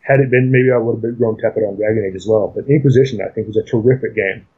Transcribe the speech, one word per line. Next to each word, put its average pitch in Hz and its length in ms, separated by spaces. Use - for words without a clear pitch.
had 135 180
it 127 100
been, 127 220
maybe 127 200
I 123 40
would 113 200
have 110 60
been 117 120
grown 113 240
tepid 113 240
on 98 140
Dragon 107 280
Age 95 120
as 92 100
well. 104 280
But 104 140
Inquisition, 135 540
I 95 80
think, 110 160
was 107 100
a 107 60
terrific 131 520
game. 101 320